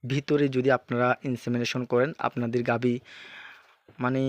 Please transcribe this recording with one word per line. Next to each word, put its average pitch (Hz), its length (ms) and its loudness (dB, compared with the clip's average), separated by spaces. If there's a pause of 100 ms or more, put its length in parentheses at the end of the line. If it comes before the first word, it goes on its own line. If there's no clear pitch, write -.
ভিতরে 143 440 2
যদি 131 220 2
আপনারা 123 380 2 (160)
ইনসেমিনেশন 123 600 -2
করেন, 123 340 2
আপনাদের 120 440 -2
গাভী 120 320 0 (1080)
মানে 131 260 0